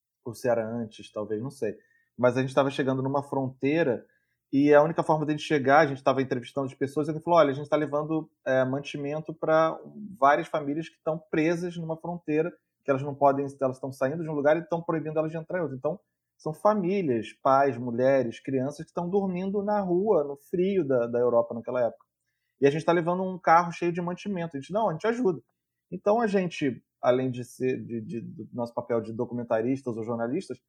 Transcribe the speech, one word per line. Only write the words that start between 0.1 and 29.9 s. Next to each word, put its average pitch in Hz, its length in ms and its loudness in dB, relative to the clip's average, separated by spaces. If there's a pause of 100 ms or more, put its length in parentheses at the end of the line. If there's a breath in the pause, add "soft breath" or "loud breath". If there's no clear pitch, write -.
Ou 117 80 -10
se - 160 -6
era 117 180 0
antes, 113 440 -10
talvez, 107 300 -6
não 131 100 -8
sei. 110 260 -6 (400 soft breath)
Mas 120 200 4
a 131 40 2
gente 131 120 -4
tava 139 160 4
chegando 131 340 -2
numa 135 200 -2
fronteira 135 840 -2 (460)
e 143 220 6
a 147 100 10
única 160 200 0
forma 156 220 2
da 151 60 -2
gente 151 120 -4
chegar, 139 360 4
a 160 80 6
gente 139 160 -6
tava 135 180 2
entrevistando 131 460 -4
as 131 80 -10
pessoas, 143 340 -4
ele 156 100 -6
falou: 170 200 4
"Olha, 143 120 6
a - 20 -4
gente 143 160 -8
tá 151 60 2
levando, 151 540 -2 (160)
é, 131 180 2
mantimento 143 680 -6
pra 160 440 0 (420)
várias 143 280 4
famílias 151 420 -4
que - 140 -20
tão 160 140 -2 (140)
presas 170 460 0
numa 160 200 -8
fronteira, 165 540 -4 (320)
que - 80 -2
elas 131 120 2
não 143 120 -6
podem, 139 320 2 (140)
elas 131 180 -2
tão 135 120 -8
saindo 143 320 -2
de 156 60 -6
um 160 40 -6
lugar 147 240 2
e 165 100 -4
tão 170 140 -2
proibindo 156 360 -4
elas 156 140 -2
de 165 60 -8
entrar 170 220 -6
em - 40 -2
outro." 135 140 -6
Então, 151 220 -4 (380)
são 156 160 -8
famílias, 180 880 0
pais, 135 360 4
mulheres, 123 600 0
crianças 135 460 -4
que - 80 -20
tão 175 160 -4
dormindo 196 540 -2
na 208 180 0
rua, 185 420 2
no 139 140 -6
frio 185 480 0
da, 123 220 2
da 120 120 0
Europa 117 360 4
naquela 123 260 -4
época. - 240 -2 (560)
E 135 60 6
a 143 40 8
gente 156 140 -4
tá 175 60 4
levando 175 320 0
um 185 160 -6
carro 175 320 4
cheio 175 200 -4
de 175 100 -6
mantimento. 175 540 -6
A 139 40 -6
gente, 139 140 -12
"Não, 214 160 0
a 160 40 -2
gente 160 140 -4
ajuda." 233 340 0 (500)
Então, 208 300 2
a 233 60 2
gente, 170 560 -2 (180)
além 131 300 2
de 123 120 -8
ser, 127 400 -4
de, 110 180 -8
de, 110 200 -8
do 113 320 -14
nosso 120 200 -6
papel 117 280 -2
de 113 120 -10
documentaristas 120 840 -2